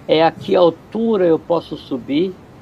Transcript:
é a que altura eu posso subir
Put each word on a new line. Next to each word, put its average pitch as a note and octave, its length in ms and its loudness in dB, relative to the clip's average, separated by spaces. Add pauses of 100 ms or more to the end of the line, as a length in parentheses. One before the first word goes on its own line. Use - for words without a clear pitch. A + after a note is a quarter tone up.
é D#3 160 2
a D#3+ 60 4
que - 260 -4
altura F#3 720 0
eu D#3+ 140 2
posso D#3+ 380 -4
subir C#3 580 -6 (260)